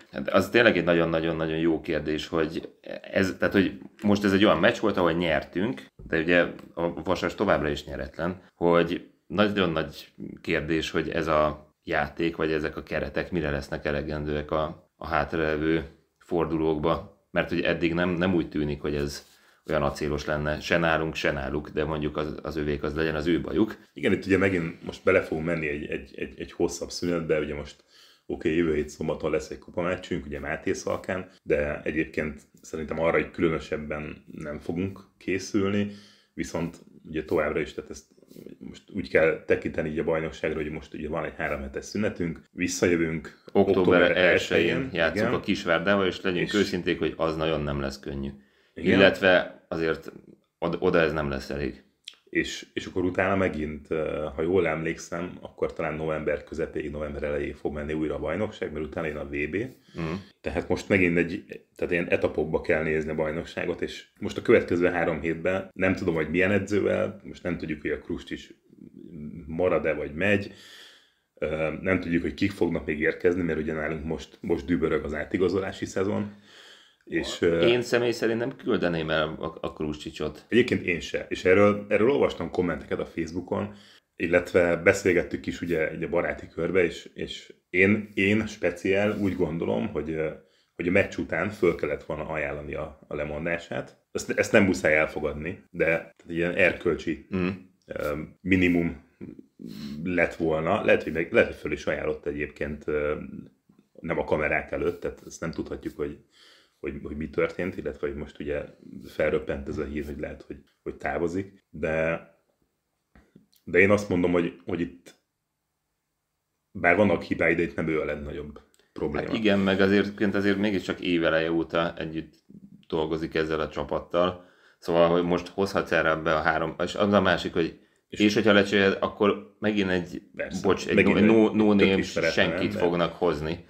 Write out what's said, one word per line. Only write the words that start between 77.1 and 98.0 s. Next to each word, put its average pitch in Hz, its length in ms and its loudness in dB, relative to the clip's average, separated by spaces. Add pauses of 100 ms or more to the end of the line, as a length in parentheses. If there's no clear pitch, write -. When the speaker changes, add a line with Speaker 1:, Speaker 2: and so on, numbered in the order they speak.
Speaker 1:
Én 87 360 4
Speaker 2:
ö, 123 40 0
Speaker 1:
személy 120 300 2
szerint 113 280 -2
nem 120 160 -4
küldeném 85 540 0
el 78 300 0
a, - 220 -8
a 73 120 -6
Kruscsicsot. 76 720 -8
Speaker 2:
Egyébként 113 380 2
én 87 140 0
se. - 300 -6
És - 160 -6
erről, 101 440 6
erről 107 220 4
olvastam 95 400 0
kommenteket 85 480 -2
a 85 60 -4
Facebookon, 90 680 -6 (420)
illetve 87 600 4
beszélgettük 87 720 2
is - 160 -6
ugye, 82 340 0
így 82 80 -6
a 78 60 -4
baráti 82 380 -2
körbe, 85 360 0
és, - 300 -4
és - 400 -12 (160)
én, 101 440 4
én 104 340 2
speciál 98 760 0
úgy 95 140 0
gondolom, 92 520 -2
hogy, 78 220 -4
ö, 78 200 -2 (460)
hogy 87 120 -4
a 87 40 2
meccs 98 260 2
után 87 320 -2
föl 87 260 2
kellett 73 280 -4
volna 76 240 -8
ajánlani 73 460 -6
a, 76 340 -10
a - 80 -8
lemondását. 80 800 -6 (140)
Ezt, - 180 -4
ezt 107 220 0
nem 107 120 10
muszáj 85 340 4
elfogadni, 76 760 -2
de 85 160 0
tehát - 400 -2
ilyen 85 280 0
erkölcsi, 82 800 0
Speaker 1:
Mm. 90 120 0 (380)
Speaker 2:
ö, 73 320 -6 (240)